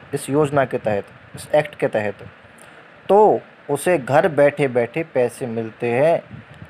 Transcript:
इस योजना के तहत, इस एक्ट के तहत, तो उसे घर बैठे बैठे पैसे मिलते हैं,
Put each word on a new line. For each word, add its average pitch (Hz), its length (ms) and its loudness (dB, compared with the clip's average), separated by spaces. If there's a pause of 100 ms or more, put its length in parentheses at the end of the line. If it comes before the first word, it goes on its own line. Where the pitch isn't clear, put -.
(140)
इस - 160 -6
योजना 143 340 2
के 123 140 -6
तहत, 104 260 -4 (300)
इस - 200 -16
एक्ट 151 200 0
के 139 140 -4
तहत, 104 260 -4 (920)
तो 190 320 4 (300)
उसे 165 280 0
घर 139 300 2
बैठे 143 400 2
बैठे 120 340 -2
पैसे 127 440 -2
मिलते 113 440 -6
हैं, 147 320 2 (480)